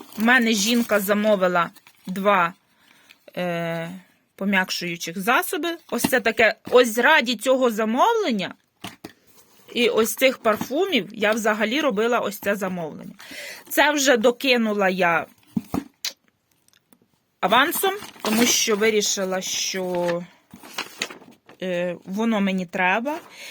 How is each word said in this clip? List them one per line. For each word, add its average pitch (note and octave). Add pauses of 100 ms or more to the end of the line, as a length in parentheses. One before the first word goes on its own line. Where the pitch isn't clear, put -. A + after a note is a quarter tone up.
(180)
в G#3+
мене A#3+
жінка A3
замовила F#3+ (380)
два, F#3+ (840)
е, E3+ (460)
пом'якшуючих F#3
засоби. E4 (140)
Ось A#3+
це B3+
таке, A3+ (160)
ось A#3+
раді B3+
цього C4
замовлення A#3 (1200)
і A#3
ось A3
цих C4
парфумів A#3+
я G#3
взагалі A3
робила A#3
ось -
це G3+
замовлення. F#3 (560)
Це D4
вже C4+
докинула A3+
я F3 (2250)
авансом, D4 (280)
тому A3
що A#3
вирішила, G3+
що F3+ (1400)
Е, F3 (100)
воно G#3+
мені F#3+
треба. G#3+ (320)